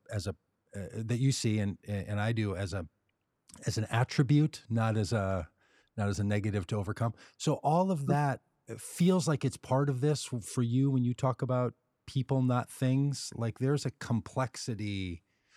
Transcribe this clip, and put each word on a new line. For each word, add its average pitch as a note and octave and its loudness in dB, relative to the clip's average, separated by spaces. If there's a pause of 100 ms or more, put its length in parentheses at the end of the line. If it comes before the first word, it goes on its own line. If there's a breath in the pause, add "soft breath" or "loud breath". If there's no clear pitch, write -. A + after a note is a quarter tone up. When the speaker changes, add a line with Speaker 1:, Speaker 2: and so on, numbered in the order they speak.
(120)
Speaker 1:
as G2 -4
a, G2 -4 (420)
uh, G2 -8
that A2+ -2
you C3+ 4
see G#2+ 0
and, G2+ -2
and G2+ -4
I A2 0
do G#2+ 0
as F#2 -6
a, F2 -6 (800)
as - -2
an G#2+ 0
attribute, D3 2
not A2+ 2
as G#2+ 0
a, F#2+ 0 (480)
not G2+ 0
as G2+ -2
a G2+ 0
negative G#2 0
to A2 -2
overcome. A2 -2 (240 soft breath)
So D3+ 0
all F3 2
of D#3+ 0
Speaker 2:
Mm. C3+ -4
Speaker 1:
that, C#3+ 2 (260)
it A2 -10
feels F3 2
like C#3+ 2
it's C3 -2
part C#3 0
of B2 -2
this D3 0
for B2 -4
you B2+ 2
when B2+ 2
you B2 0
talk - 0
about B2 0 (320)
people, C3+ 0
not B2 2
things. C3+ 0
Like, A2+ -4
there's C#3 0
a B2 -4
complexity. G#2 -4 (340)